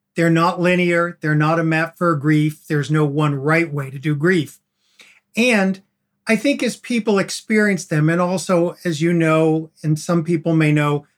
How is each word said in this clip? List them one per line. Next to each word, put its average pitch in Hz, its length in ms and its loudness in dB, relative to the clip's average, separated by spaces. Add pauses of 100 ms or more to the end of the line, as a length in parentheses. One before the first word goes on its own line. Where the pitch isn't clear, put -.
(160)
They're 170 120 2
not 170 320 2
linear. 175 600 0
They're 151 160 0
not 156 240 2
a - 20 -2
map 160 340 -2
for 170 200 0
grief. 151 500 0
There's 147 240 -2
no 156 140 2
one 143 320 0
right 156 360 -2
way 139 180 -8
to 139 100 -14
do 151 160 -2
grief. 165 420 -2 (800)
And 220 460 0 (440)
I 220 80 2
think 277 300 0
as 226 100 -4
people 220 460 -2
experience 202 640 -2
them, 151 240 0
and 170 120 0
also, 175 540 0 (100)
as 165 160 -4
you 170 120 0
know, 160 580 2 (140)
and 156 120 0
some 170 280 -2
people 165 320 0
may 151 160 4
know, 147 340 0 (120)